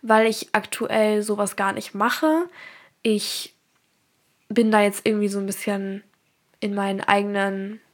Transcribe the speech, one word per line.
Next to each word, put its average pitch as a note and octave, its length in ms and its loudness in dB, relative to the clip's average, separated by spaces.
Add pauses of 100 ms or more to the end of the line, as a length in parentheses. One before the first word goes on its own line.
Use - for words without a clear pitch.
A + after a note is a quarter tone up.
weil A3 260 4
ich A3 260 -2
aktuell G#3+ 680 0
sowas G#3 340 -2
gar G3 160 -2
nicht G#3 220 -10
mache. D#4 560 0 (540)
Ich - 500 -2 (960)
bin A3 220 4
da G#3+ 100 6
jetzt G3+ 240 0
irgendwie G#3 220 2
so G3+ 100 -2
ein G3 80 -4
bisschen G3 580 -6 (560)
in G3+ 140 -4
meinen G3 280 -2
eigenen G3+ 800 0 (140)